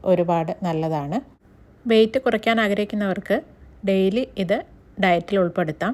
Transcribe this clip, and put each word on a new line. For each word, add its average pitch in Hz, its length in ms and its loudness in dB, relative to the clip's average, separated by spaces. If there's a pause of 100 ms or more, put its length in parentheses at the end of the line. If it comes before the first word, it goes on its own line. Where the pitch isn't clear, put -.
(100)
ഒരുപാട് 170 420 2 (140)
നല്ലതാണ്. 160 520 -4 (720)
വെയിറ്റ് 220 340 4
കുറയ്ക്കാൻ 226 400 0
ആഗ്രഹിക്കുന്നവർക്ക് 202 720 -2 (520)
ഡെയിലി 190 360 2 (200)
ഇത് 190 120 0 (480)
ഡയറ്റിൽ 180 380 2
ഉൾപ്പെടുത്താം. 170 520 -2